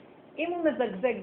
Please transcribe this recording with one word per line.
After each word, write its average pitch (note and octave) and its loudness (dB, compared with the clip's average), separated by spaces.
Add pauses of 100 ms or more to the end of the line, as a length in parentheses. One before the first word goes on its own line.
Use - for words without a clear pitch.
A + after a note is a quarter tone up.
(380)
אם E4 -2
הוא F4 -2
מזגזג A#3 2